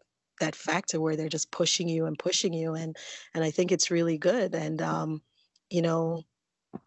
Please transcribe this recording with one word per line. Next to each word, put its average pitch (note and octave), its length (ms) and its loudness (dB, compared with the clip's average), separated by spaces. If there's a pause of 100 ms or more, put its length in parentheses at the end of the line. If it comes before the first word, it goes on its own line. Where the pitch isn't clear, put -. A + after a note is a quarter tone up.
(400)
that D#3 160 0
factor E3 440 -2
where D#3+ 160 0
they're D#3 140 -2
just D#3+ 220 -4
pushing E3+ 360 0
you E3 180 0
and D#3 120 -2
pushing F#3 360 0
you. D#3+ 200 -2
And, D#3+ 240 -6 (380)
and D#3+ 80 2
I D#3 80 4
think F3+ 200 2
it's F3 200 2
really E3+ 260 4
good. F3+ 380 2
And, D#3+ 260 -2
um, D#3 400 -2 (480)
you F3 140 2
know, E3 400 0 (640)